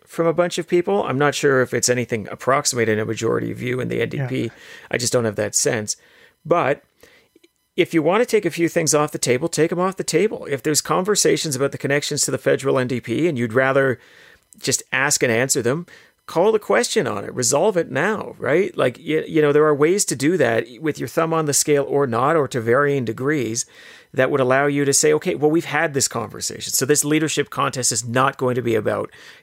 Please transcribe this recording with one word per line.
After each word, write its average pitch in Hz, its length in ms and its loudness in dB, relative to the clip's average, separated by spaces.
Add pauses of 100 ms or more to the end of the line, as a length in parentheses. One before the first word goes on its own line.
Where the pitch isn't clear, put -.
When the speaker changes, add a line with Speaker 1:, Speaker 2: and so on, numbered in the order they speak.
Speaker 1:
from 165 200 -2
a 165 80 2
bunch 175 240 0
of 170 100 -6
people. 196 360 0
I'm 131 140 -2
not 143 160 2
sure 135 280 2
if 123 120 -2
it's 120 140 0
anything 120 400 -2
approximating 120 720 0
a 110 40 -2
majority 113 500 -2
view 123 260 -6
in 117 80 -6
the 117 140 -2
N 117 80 -4
D 147 180 -6
P. 131 160 -4
Speaker 2:
Yeah. 113 60 -6 (400)
Speaker 1:
I - 80 -2
just 120 140 -2
don't 123 120 2
have 104 120 -2
that 104 180 -4
sense. 113 420 -2 (480)
But 151 380 0 (920)
if 170 180 0
you 165 100 2
want 185 200 2
to 240 40 0
take 214 200 0
a 165 40 0
few 165 180 0
things 156 260 0
off 151 160 2
the - 80 -8
table, 127 300 0
take 160 240 0
'em 175 80 -4
off 185 160 -2
the 170 80 -6
table. 202 440 0
If 135 140 -4
there's 147 180 0
conversations 160 760 0
about 135 160 -2
the - 60 -12
connections 143 440 -2
to - 80 -2
the 131 80 -2
federal 135 400 0
N 127 80 0
D 120 140 -2
P 120 260 -2
and 160 100 0
you'd 120 160 -2
rather 131 460 2 (600)
just - 320 -4
ask 139 320 0
and 131 80 2
answer 123 300 0
them, 135 240 0 (400)
call 185 260 2
the 214 80 2
question 208 480 0
on 104 180 -4
it, - 100 -12
resolve 139 420 2
it 165 140 -2
now, 151 480 -4
right? 143 360 0
Like, 131 240 -2
you, 156 300 -2
you 156 140 2
know, 147 100 4
there 151 140 6
are 151 80 4
ways 165 320 2
to 156 100 -4
do 156 220 0
that 117 280 4 (140)
with 151 180 -4
your 139 100 -6
thumb 165 260 0
on 160 100 0
the 147 80 0
scale 143 340 2
or 139 200 2
not, 127 300 2
or 139 120 2
to 123 140 -4
varying 135 420 2
degrees, 117 640 -2 (480)
that 131 160 2
would 143 100 2
allow 131 260 4
you 143 180 2
to 139 80 2
say, 151 200 4
"Okay, 151 220 0
well, 147 160 2
we've 165 140 2
had 151 300 -2
this 135 140 0
conversation." - 640 -8
So - 140 0
this 143 180 -2
leadership 151 460 -2
contest 135 420 -4
is 117 140 -6
not 131 320 0
going 127 160 -2
to 123 80 -2
be 117 120 0
about 107 360 -2 (320)